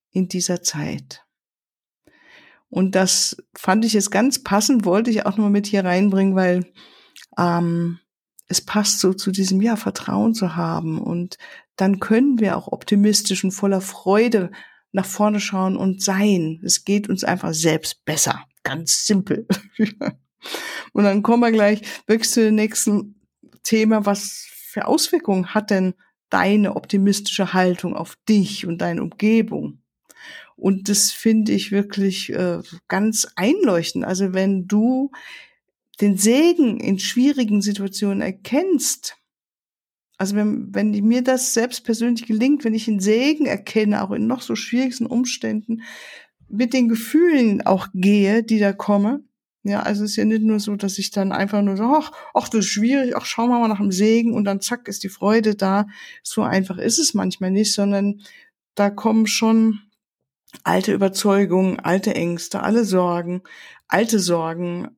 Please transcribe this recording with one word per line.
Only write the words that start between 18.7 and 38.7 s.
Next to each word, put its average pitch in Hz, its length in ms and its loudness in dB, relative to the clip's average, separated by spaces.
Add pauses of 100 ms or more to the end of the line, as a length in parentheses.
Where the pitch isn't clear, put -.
simpel. 202 400 0 (320)
<laughs> 220 80 2 (1080)
Und 202 120 2
dann 202 180 4
kommen 233 200 4
wir 233 100 4
gleich 214 300 4 (240)
wirklich 226 240 2
zu 233 120 4
dem 214 120 4
nächsten 214 680 -2 (420)
Thema. 220 440 2
Was - 420 -4
für - 380 -12
Auswirkungen 196 680 0
hat 208 160 -2
denn 185 240 0 (360)
deine 196 460 2
optimistische 202 760 0
Haltung 185 420 0
auf - 220 -10 (120)
dich 202 360 2
und 170 140 -6
deine 175 240 -4
Umgebung? 170 800 -2 (760)
Und 190 320 -2
das 202 240 0
finde 220 400 2
ich 202 200 -2
wirklich, 196 600 -2
äh, 175 280 -4 (280)
ganz 214 480 0
einleuchtend. 202 680 0
Also 185 280 -2
wenn 190 340 0
du 247 440 2 (920)
den 208 160 4
Segen 262 640 4
in 196 180 -2
schwierigen 240 600 0
Situationen 196 640 -2
erkennst, - 960 -2 (1000)